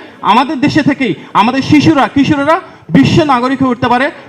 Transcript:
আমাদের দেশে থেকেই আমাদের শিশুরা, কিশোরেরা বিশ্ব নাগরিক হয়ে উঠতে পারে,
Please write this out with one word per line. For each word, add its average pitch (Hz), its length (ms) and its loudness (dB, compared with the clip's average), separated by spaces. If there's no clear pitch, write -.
আমাদের 247 380 0
দেশে 285 220 0
থেকেই 247 320 -2
আমাদের 254 220 0
শিশুরা, 294 520 2
কিশোরেরা 285 420 0
বিশ্ব 311 280 4
নাগরিক 262 360 0
হয়ে 262 100 0
উঠতে 247 180 -2
পারে, 247 180 0